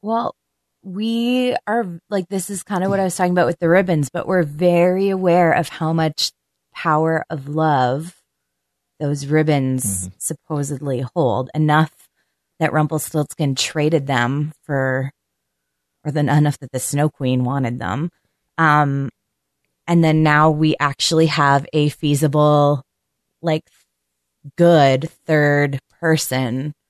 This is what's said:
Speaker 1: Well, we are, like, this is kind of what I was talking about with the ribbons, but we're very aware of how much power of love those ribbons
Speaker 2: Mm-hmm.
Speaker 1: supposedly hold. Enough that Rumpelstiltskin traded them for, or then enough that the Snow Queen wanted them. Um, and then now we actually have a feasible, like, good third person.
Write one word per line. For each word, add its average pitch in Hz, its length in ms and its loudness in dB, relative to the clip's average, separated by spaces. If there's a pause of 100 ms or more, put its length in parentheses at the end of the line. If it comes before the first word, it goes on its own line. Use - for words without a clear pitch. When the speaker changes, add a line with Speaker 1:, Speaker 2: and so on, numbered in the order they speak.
Speaker 1:
Well, 226 320 -4 (480)
we 233 720 -2 (100)
are, 220 200 -2 (240)
like, 190 180 -4
this 196 220 -6
is 196 120 -10
kind 190 220 -4
of 196 60 -2
what 196 100 0
I 190 40 0
was 180 120 -4
talking 180 160 0
about 180 140 2
with - 140 -2
the 170 100 0
ribbons, 175 400 2
but - 160 -8
we're 180 160 2
very 175 680 2
aware 180 440 4
of - 180 0
how 160 240 -4
much 160 380 -2 (420)
power 160 560 0
of 139 180 -10
love 147 640 0 (840)
those 143 260 -4
ribbons 131 800 0
Speaker 2:
Mm-hmm. 90 100 -16
Speaker 1:
supposedly 143 800 -6 (140)
hold. 131 400 -2
Enough 151 380 2 (680)
that 160 140 -2
Rumpelstiltskin 151 800 -2
traded 151 520 0
them 139 460 0 (120)
for, 131 460 -2 (920)
or 151 80 -6
then 147 160 0
enough 147 300 2
that 131 140 -16
the 127 80 -4
Snow 143 280 -2
Queen 127 360 -2
wanted 123 340 -4
them. 131 320 -6 (480)
Um, 147 500 2 (760)
and 170 180 4
then 156 180 2
now 151 280 4
we 151 280 0
actually 160 480 0
have 143 460 2
a 151 160 2
feasible, 147 920 2 (580)
like, 160 240 -4 (960)
good 151 500 4 (180)
third 143 520 2 (220)
person. 131 760 -2 (160)